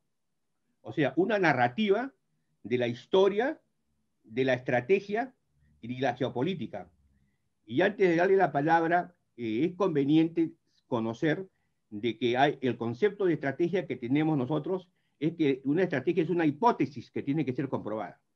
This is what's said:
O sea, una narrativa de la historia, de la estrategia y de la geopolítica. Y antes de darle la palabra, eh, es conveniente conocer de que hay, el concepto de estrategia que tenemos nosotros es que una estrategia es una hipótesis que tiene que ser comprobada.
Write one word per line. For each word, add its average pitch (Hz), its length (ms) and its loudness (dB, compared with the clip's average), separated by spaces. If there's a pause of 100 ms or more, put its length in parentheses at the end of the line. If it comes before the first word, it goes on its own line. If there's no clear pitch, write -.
(800)
O 127 120 -12
sea, 131 220 0
una 202 240 0
narrativa 190 760 2 (480)
de 117 160 -2
la 120 100 0
historia, 202 720 0 (640)
de 120 220 -4
la 131 80 2
estrategia 196 800 -2 (480)
y 117 140 -10
de 127 60 -10
la 127 140 0
geopolítica. 123 720 -4 (760)
Y 120 160 -2
antes 202 260 2
de 165 80 2
darle 190 220 4
la 175 140 2
palabra, 165 640 0 (220)
eh, 117 280 -2
es 180 80 -4
conveniente 160 800 2 (340)
conocer 131 640 -2 (400)
de 107 300 -6
que 123 180 2
hay, 143 240 4
el 123 160 0
concepto 190 480 0
de 170 80 2
estrategia 170 540 -2
que 135 80 -6
tenemos 151 420 0
nosotros 151 500 -4 (320)
es 160 140 -2
que 139 300 0
una 147 180 0
estrategia 180 400 0
es 156 80 -2
una 170 160 0
hipótesis 147 640 0
que 113 140 -6
tiene 139 200 -2
que 127 100 -2
ser 135 160 -6
comprobada. 107 520 -8 (140)